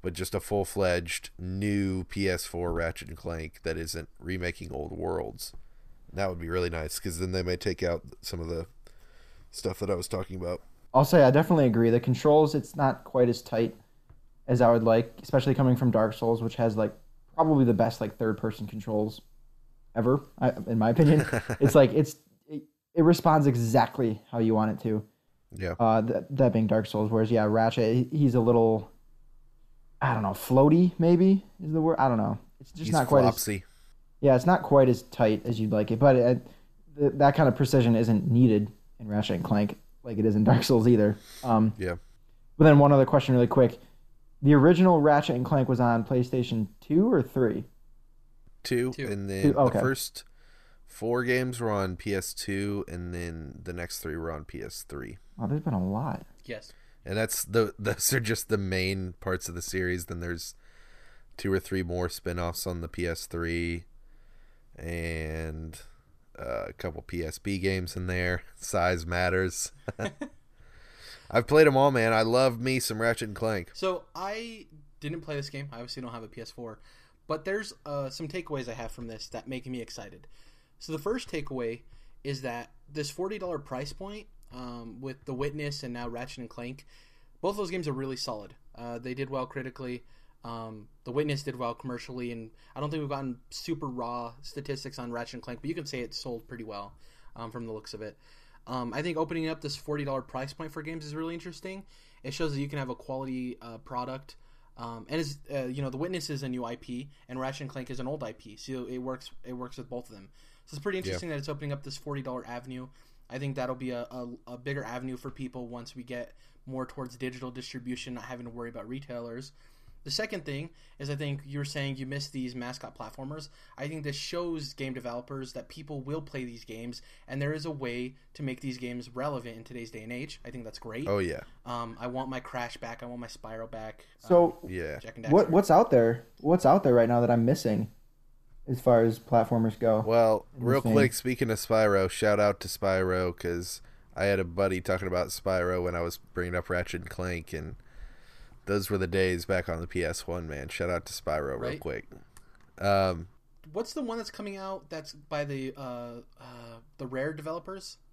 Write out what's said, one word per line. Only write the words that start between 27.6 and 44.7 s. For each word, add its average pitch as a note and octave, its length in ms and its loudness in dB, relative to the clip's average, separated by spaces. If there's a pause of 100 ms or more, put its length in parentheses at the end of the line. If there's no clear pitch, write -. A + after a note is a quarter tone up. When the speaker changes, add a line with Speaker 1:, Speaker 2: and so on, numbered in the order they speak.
Speaker 2:
he, D#3 60 -2
he's C3+ 180 4
a B2 40 6
little, A2+ 520 4 (1120)
I C3 120 2
don't A#2+ 100 -2
know, F#2+ 80 0
floaty, D3+ 680 6
maybe, F3 460 6 (180)
is D#3 80 -4
the D#3+ 100 2
word? D#3+ 180 2
I C3+ 80 6
don't A#2+ 100 4
know. G#2+ 200 0 (220)
It's - 120 -20
just D#3 120 -10
Speaker 1:
He's - 80 -2
Speaker 2:
not C#3 160 4
quite C#3 120 8
as B2+ 60 8
Speaker 1:
flopsy. G#2 380 0 (580)
Speaker 2:
Yeah, C3+ 140 8
it's B2+ 120 4
not F3 160 6
quite C3+ 260 8
as - 140 2
tight G#2+ 420 2
as A#2 140 -2
you'd G#2+ 120 0
like G#2+ 200 2
it, A2+ 80 0
but C#3 160 8
it, B2 320 4 (500)
th-, C#3+ 180 4
that C#3+ 200 6
kind D#3+ 120 6
of A#2 80 4
precision B2 400 4
isn't A2+ 340 4
needed A2+ 420 6 (280)
in A2 80 -12
Ratchet G#2 300 0
and F2 80 -4
Clank G#2 320 0 (260)
like A2+ 140 -6
it G#2+ 80 2
is G#2+ 100 6
in G#2+ 80 6
Dark B2 200 6
Souls A#2 240 6
either. G#2 300 6 (260)
Um, A2 340 4
Speaker 1:
Yeah. F2+ 180 -4 (640)
Speaker 2:
but D#3 80 8
then D3 140 12
one C#3+ 120 10
other C3+ 140 8
question C3 300 4
really A#2+ 120 6
quick. B2 320 4 (600)
The C#3 120 8
original E3 480 8